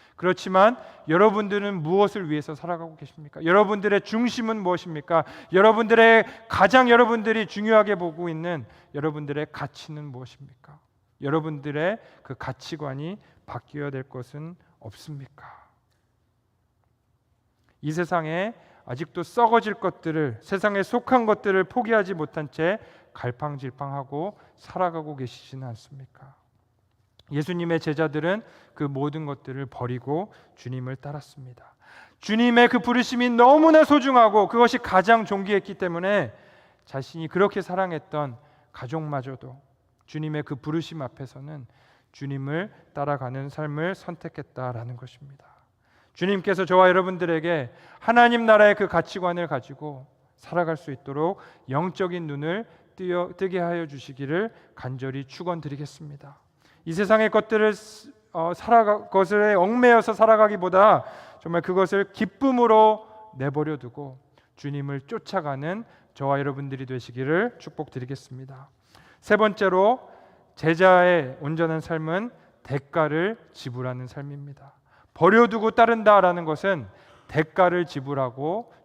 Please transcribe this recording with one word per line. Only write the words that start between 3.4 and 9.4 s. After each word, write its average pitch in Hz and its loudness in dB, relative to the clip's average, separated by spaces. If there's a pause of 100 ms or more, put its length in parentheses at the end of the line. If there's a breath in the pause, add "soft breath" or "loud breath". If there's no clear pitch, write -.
여러분들의 202 2
중심은 220 -2
무엇입니까? 170 -2 (300 loud breath)
여러분들의 226 6 (220 loud breath)
가장 240 6
여러분들이 226 4
중요하게 214 2
보고 175 -6
있는 160 -8 (280 soft breath)
여러분들의 147 -6